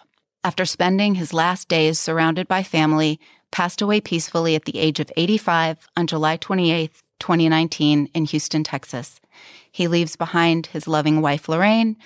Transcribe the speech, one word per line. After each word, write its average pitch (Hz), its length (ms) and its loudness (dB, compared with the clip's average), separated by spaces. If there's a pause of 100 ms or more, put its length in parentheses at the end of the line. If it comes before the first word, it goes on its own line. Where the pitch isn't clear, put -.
(420)
after 180 220 -2
spending 190 500 0
his 170 180 -4
last 170 340 0
days 160 320 2
surrounded 160 480 0
by 190 160 0
family, 156 560 0 (320)
passed 180 320 -2
away 208 180 2
peacefully 165 540 -2
at 156 100 -4
the - 140 -6
age 156 200 0
of 151 160 -6
eighty-five 165 800 0
on 170 120 0
July 156 300 0
twenty-eighth, 170 680 -2 (160)
twenty 165 280 2
nineteen, 156 680 2
in 165 100 0
Houston, 156 380 -2
Texas. - 560 -10 (520)
He 175 160 -2
leaves 170 280 0
behind 165 520 0
his - 200 -8
loving 151 340 2
wife, 147 260 -2
Lorraine, 214 580 2